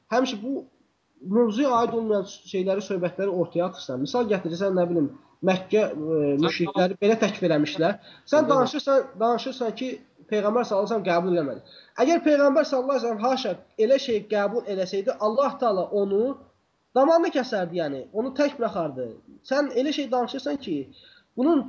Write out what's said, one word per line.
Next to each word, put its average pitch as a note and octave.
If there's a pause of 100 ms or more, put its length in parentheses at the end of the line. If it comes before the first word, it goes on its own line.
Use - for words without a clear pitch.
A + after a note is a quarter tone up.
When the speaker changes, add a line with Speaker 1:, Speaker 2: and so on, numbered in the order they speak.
Speaker 1:
həmişə B3
bu C4 (580)
mövzuya A3+
aid A#3
olmayan G#3
şeyləri, F#3+
söhbətləri F#3+
ortaya E3+
atırsan. C3
Misal A3
gətirirsən, F#3
nə F3+
bilim, E3 (280)
Məkkə, F#3
e, -
Speaker 2:
Sən D3+
Speaker 1:
müşrikləri F3+
belə G#3
təkfir G3
eləmişlər. C4 (280)
Sən -
Speaker 2:
Sən C#4+
Speaker 1:
danışırsan, C4+ (140)
danışırsan A#3
ki, B3+ (360)
Peyğəmbər G#3+
sallallahu G3+
əleyhi F#3+
və A3+
səlləm G#3
qəbul F3
eləmədi. C#3 (200)
Əgər D#4
Peyğəmbər C#4+
sallallahu C4+
əleyhi A#3
və -
səlləm A3+
haşa B3 (260)
elə A#3+
şey A#3+
qəbul G#3
eləsəydi, F#3+
Allah B3+
Taala G3 (100)
onu G3+ (720)
damanını E4
kəsərdi, F#3
yəni, C#3+
onu B3+
tək C#4+
buraxardı. D#3+ (360)
Sən C#4
elə C4+
şey C4+
danışırsan C4
ki, E3+ (600)
bunun C#4+